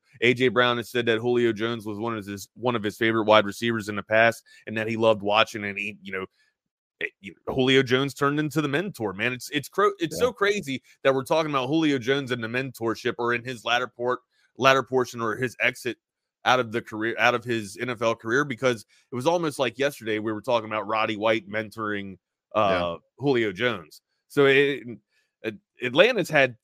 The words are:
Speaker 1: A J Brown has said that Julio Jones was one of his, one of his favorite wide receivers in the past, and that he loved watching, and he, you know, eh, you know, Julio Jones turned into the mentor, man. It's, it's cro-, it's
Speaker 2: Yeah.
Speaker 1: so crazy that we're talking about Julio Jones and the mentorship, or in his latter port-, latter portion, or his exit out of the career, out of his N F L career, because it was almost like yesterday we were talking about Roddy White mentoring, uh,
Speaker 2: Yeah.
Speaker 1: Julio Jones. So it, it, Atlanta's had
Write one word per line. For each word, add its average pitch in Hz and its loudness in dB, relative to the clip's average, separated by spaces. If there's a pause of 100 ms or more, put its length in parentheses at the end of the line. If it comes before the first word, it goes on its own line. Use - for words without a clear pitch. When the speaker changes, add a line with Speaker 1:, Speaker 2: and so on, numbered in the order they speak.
(220)
Speaker 1:
A 120 4
J 127 2
Brown 120 2
has 113 -8
said 120 -2
that 113 2
Julio 120 2
Jones 110 -4
was 104 -6
one 113 -6
of 98 -10
his, 101 -12
one 120 -2
of 110 -4
his 104 -4
favorite 113 0
wide 107 8
receivers 110 -4
in 107 -6
the 101 -6
past, 113 4 (240)
and 107 -8
that 110 -4
he 117 -4
loved 110 4
watching, 104 0
and 101 -8
he, 104 -12
you 98 -16
know, 95 -6 (720)
eh, - -4 (140)
you 98 -16 (100)
know, 107 -6
Julio 131 4
Jones 131 0
turned 143 0
into 151 -2
the 147 0
mentor, 139 -4
man. 110 -4
It's, 127 -10
it's 143 -4
cro-, 202 0
it's 160 -4
Speaker 2:
Yeah. 202 0
Speaker 1:
so 254 -2
crazy 190 -4 (220)
that 139 4
we're 135 -2
talking 156 -2
about 135 -2
Julio 151 2
Jones 131 -2
and 120 -4
the 113 -6
mentorship, 117 -4
or 120 0
in 117 -4
his 120 -12
latter 120 0
port-, 123 -4 (340)
latter 135 6
portion, 123 -2
or 110 -4
his 127 -6
exit 120 -2 (460)
out 127 4
of 113 -4
the 117 -2
career, 110 -6
out 120 4
of 120 -4
his 113 -4
N 123 -4
F 113 -10
L 113 2
career, 120 -2
because 123 -2 (260)
it - -8
was 127 -6
almost 165 0
like 117 -2
yesterday 113 -2
we 110 -4
were 104 -8
talking 113 -2
about 107 -4
Roddy 110 -2
White 110 0
mentoring, 104 -6 (380)
uh, 104 2
Speaker 2:
Yeah. 87 -2 (220)
Speaker 1:
Julio 120 0
Jones. 92 -6 (260)
So 139 4
it, 139 4 (580)
it, 107 -6 (260)
Atlanta's 175 2
had 135 2